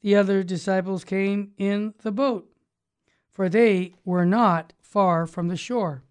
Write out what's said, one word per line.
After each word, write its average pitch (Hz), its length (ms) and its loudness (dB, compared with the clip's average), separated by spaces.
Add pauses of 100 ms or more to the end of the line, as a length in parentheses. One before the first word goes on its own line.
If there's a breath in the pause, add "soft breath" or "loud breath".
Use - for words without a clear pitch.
The 202 160 2
other 196 260 2
disciples 185 640 -4
came 202 540 -4
in 202 440 -2
the 220 100 -6
boat, 233 380 -4 (800)
for 190 180 -2
they 180 460 2 (100)
were 180 220 2
not 180 540 2
far 175 460 0
from 170 220 -6
the 175 80 -4
shore 170 540 -6